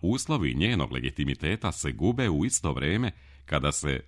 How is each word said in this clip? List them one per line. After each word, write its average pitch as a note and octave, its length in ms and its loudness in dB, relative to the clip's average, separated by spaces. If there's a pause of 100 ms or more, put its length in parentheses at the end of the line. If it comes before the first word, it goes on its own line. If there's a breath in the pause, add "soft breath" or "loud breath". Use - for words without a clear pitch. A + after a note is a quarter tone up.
uslovi G#2+ 520 0
njenog D#2 380 2
legitimiteta C#2 800 -2
se - 200 -4
gube A#2 360 0
u D2 160 2
isto - 280 0
vreme F2 380 0 (340 soft breath)
kada C#2+ 280 0
se C#2 360 -2